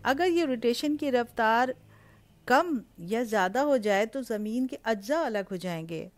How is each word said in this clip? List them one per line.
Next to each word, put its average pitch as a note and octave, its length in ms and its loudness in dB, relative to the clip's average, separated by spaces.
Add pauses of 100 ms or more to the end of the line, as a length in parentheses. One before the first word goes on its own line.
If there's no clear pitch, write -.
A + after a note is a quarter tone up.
अगर C#4+ 240 2
ये E4+ 180 2
रोटेशन B3 500 0
की D4 140 -2
रफ्तार A#3+ 640 2 (720)
कम C#4+ 340 2 (220)
या A3 220 -2
ज़्यादा G#3 380 0
हो C#4+ 160 4
जाए G#3 280 2
तो C4 180 -8
ज़मीन A3 420 -2
के C4+ 180 -8
अज्जा A3+ 380 0
अलग G#3 260 -2
हो F#3+ 100 -6
जाएंगे E3 600 -6